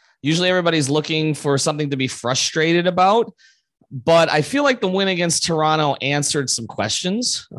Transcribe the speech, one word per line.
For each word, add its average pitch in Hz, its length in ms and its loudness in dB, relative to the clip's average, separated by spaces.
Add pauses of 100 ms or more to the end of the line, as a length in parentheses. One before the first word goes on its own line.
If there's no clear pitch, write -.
(220)
usually 165 260 0
everybody's 165 400 2
looking 156 460 0
for 143 240 -2
something 147 320 -2
to 139 80 -4
be 131 100 -2
frustrated 160 800 0
about. 190 480 2 (560)
But 165 400 4
I 151 120 2
feel 277 220 0
like 262 180 0
the 196 60 2
win 190 200 0
against 175 380 -2
Toronto 156 560 2
answered 143 480 -2
some 113 160 -4
questions 185 840 -4 (100)